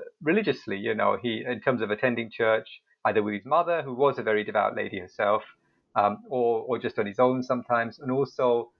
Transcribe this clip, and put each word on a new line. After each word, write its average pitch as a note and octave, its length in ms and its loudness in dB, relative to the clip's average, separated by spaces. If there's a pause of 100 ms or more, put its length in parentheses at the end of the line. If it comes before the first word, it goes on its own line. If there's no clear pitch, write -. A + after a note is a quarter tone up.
(200)
religiously, D3+ 580 -2
you A2 160 -2
know, G#2 280 2
he, A2+ 240 -4
in B2 140 -6
terms B2+ 200 0
of G#2 120 -2
attending A#2 360 -2
church, A2 520 0 (240)
either G#2+ 180 2
with G#2 120 -4
his G2 100 -8
mother, E3 380 0
who C3+ 120 -10
was C3+ 240 2
a B2 40 -4
very G#2+ 200 0
devout G#2 320 0
lady G2+ 240 -6
herself, G#2 460 0 (500)
um, G#2 340 2
or, A#2 340 0
or A2+ 160 -2
just A#2+ 200 -4
on G#2+ 80 0
his G2+ 140 -2
own B2+ 220 4
sometimes, A#2+ 580 -2
and B2+ 100 -6
also B2+ 680 0